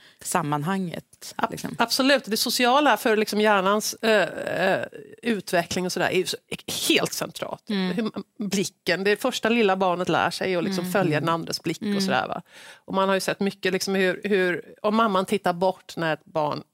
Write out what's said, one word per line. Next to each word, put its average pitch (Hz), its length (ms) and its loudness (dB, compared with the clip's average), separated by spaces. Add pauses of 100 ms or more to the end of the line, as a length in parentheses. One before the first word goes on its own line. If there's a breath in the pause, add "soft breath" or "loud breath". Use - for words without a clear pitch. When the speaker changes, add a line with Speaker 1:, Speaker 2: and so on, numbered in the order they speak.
(220 soft breath)
Speaker 1:
sammanhanget, 165 1120 -4
Speaker 2:
Ab-, - 140 -2
Speaker 1:
liksom. - 280 -10
Speaker 2:
absolut. 262 460 2
Det 202 120 -4
sociala 247 600 4
för, 220 200 2
liksom, 208 240 0
hjärnans, 208 540 2
eh, 214 340 2 (420)
eh, 139 160 0 (360)
utveckling 185 640 -2
och 180 60 -4
sådär 175 180 0
är 160 60 0
ju 180 100 0
så, - 100 -6 (520)
helt 165 240 2
centralt. - 580 -8
Speaker 1:
Mm. 190 260 -2
Speaker 2:
Hur 226 60 -2
man, 208 220 -6 (140)
blicken, 190 680 -2
det 202 120 4
första - 320 -2
lilla 220 280 4
barnet 180 320 0
lär 151 220 4
sig 190 260 -2
att, 170 80 0
liksom, 190 200 -2
Speaker 1:
Mm. 180 80 -6
Speaker 2:
följa 175 280 2
den 165 80 0
andres 165 340 -2
blick 165 180 -6
och - 60 -6
Speaker 1:
Mm. 202 140 0
Speaker 2:
sådär, 190 280 0
va? - 140 -8 (320 loud breath)
Och - 200 -10
man 190 140 2
har 196 80 2
ju 190 40 0
sett - 200 -4
mycket, 196 320 -2
liksom, 190 220 -2
hur, 185 300 0
hur, 185 580 0
om 208 140 2
mamman 202 300 2
tittar 185 260 0
bort 185 440 -2
när 160 180 -2
ett - 100 -10
barn... 147 380 -4 (120)